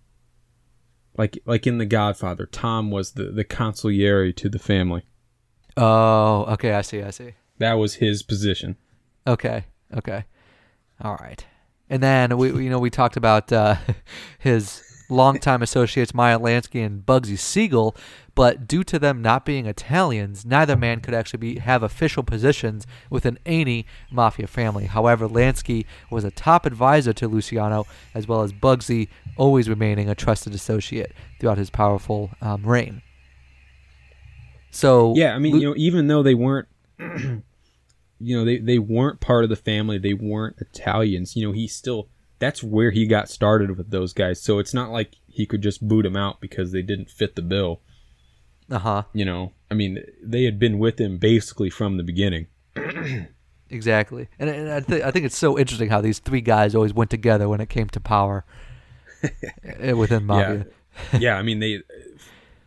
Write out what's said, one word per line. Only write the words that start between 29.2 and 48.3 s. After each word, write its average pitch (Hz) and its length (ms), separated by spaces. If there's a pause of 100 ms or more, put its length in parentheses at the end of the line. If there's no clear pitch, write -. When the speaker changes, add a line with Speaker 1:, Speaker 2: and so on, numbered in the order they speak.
Speaker 2:
always 131 320
remaining 104 400
a 104 40
trusted 107 400
associate 107 600 (260)
throughout 107 180
his 98 120
powerful, 104 600 (120)
um, 104 220
reign. 117 380 (1700)
So 123 440
Speaker 1:
Yeah, 151 200
I 127 40
mean, 151 140
Speaker 2:
Lu- 156 80
Speaker 1:
you 143 80
know, 147 80
even 160 300
though 151 140
they 135 140
weren't, 131 320 (160)
<clears throat> - 160
you 139 420 (960)
know, 113 80
they, 120 140
they 120 200
weren't 113 400
part 120 260
of 110 40
the 110 60
family, 107 420
they 101 160
weren't 107 460
Italians, 101 760
you 107 120
know, 98 60
he 110 140
still, - 420 (300)
that's 131 220
where 110 300
he 107 160
got 107 220
started 104 480
with 92 120
those 92 240
guys. 90 280
So 101 180
it's - 140
not 123 180
like 113 240 (120)
he 107 200
could 101 160
just 104 240
boot 107 180
'em 95 100
out 98 240
because 90 320
they 92 120
didn't 95 260
fit - 260
the 90 60
bill. 90 400 (880)